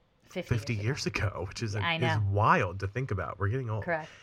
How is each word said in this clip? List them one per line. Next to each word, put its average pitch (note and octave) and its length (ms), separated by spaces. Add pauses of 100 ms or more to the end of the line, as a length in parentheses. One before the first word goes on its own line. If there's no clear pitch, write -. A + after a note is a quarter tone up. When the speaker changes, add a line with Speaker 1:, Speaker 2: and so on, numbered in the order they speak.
(280)
Speaker 1:
Fifty - 260
Speaker 2:
fifty A#2 200
Speaker 1:
years G2+ 100
Speaker 2:
years B2+ 220
Speaker 1:
ago. - 220
Speaker 2:
ago, E2+ 200
which - 140
is, G#2 140
Speaker 1:
I E3 180
Speaker 2:
is D#3+ 80
Speaker 1:
know. C3 280
Speaker 2:
wild G2+ 500
to G2 80
think C3 220
about. F2+ 280
We're G2+ 100
getting A#2+ 220
old. G#2+ 140
Speaker 1:
Correct. D#3+ 260 (120)